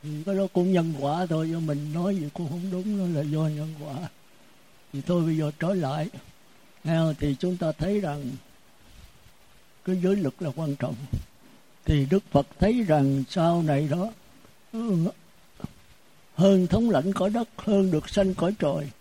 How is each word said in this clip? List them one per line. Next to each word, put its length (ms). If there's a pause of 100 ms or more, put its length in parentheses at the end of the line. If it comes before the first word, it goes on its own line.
Thì 60 (160)
cái 100
đó 180
cũng 200
nhân 260
quả 260
thôi, 240
do 100
mình 340
nói 220
gì 180
cũng 160
không 220
đúng, 260
nó 220
là 80
do 120
nhân 340 (120)
quả. 100 (960)
Thì 80
thôi 240
bây 120
giờ 220
trở 140
lại. 360 (1080)
Thì 200
chúng 180
ta 140
thấy 280
rằng 260 (1600)
cái 180
giới 120
lực 260
là 140
quan 200
trọng. 200 (880)
Thì 240
Đức 220
Phật 160 (120)
thấy 240
rằng 460
sau 320
này 260
đó, 240 (2250)
hơn 320
thống 220
lãnh 240
cõi 160
đất, 280
hơn 340
được 180
sanh 240
cõi 260
trời. 300 (120)